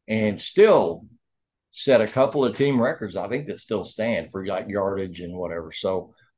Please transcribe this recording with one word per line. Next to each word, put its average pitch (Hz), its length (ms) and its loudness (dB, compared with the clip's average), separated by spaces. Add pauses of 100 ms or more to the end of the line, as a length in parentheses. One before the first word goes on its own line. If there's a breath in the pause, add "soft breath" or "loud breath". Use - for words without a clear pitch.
and 107 320 0
still 131 640 4 (640)
set 127 300 4
a 107 60 2
couple 131 360 2
of 113 120 0
team 139 260 2
records, 117 360 -2
I 92 100 -6
think, 135 200 -6
that 101 120 -10
still 101 240 -4
stand 104 480 -4
for, 95 140 -8
like, 95 240 -4
yardage 95 500 -4
and 87 160 -10
whatever. 85 380 -8
So, 95 400 -4 (240 soft breath)